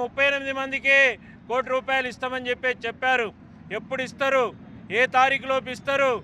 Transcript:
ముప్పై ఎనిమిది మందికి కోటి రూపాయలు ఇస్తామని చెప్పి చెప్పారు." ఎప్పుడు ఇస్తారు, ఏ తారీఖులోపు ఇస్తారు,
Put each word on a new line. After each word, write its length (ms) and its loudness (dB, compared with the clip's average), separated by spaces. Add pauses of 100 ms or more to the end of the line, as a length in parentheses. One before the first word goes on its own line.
ముప్పై 260 0
ఎనిమిది 320 -2
మందికి 380 2 (520)
కోటి 200 0
రూపాయలు 380 0
ఇస్తామని 420 -6
చెప్పి 200 -2 (180)
చెప్పారు." 400 0 (500)
ఎప్పుడు 300 -6
ఇస్తారు, 380 0 (460)
ఏ 100 2 (160)
తారీఖులోపు 580 2
ఇస్తారు, 360 0 (120)